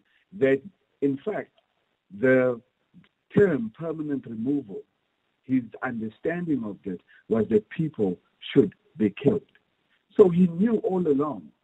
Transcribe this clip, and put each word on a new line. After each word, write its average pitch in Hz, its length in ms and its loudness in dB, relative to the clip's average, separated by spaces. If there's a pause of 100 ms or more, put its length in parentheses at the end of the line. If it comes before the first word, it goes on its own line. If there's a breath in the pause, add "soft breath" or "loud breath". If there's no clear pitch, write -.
(340)
that, 135 280 0 (400)
in 139 160 -2
fact, 165 340 -8 (680)
the 127 420 2 (760)
term 143 420 2
permanent 156 480 -8
removal, 117 560 -6 (600)
his 127 200 0 (200)
understanding 131 840 -4
of 101 200 -8
that 90 140 -8 (300 soft breath)
was 113 200 0
that 107 200 0
people - 480 -4 (360)
should 113 200 4 (240)
be 104 120 2
killed. - 320 0 (720)
So 196 140 8
he 175 180 4
knew 202 300 0
all 180 300 -2
along. 139 440 -2 (120)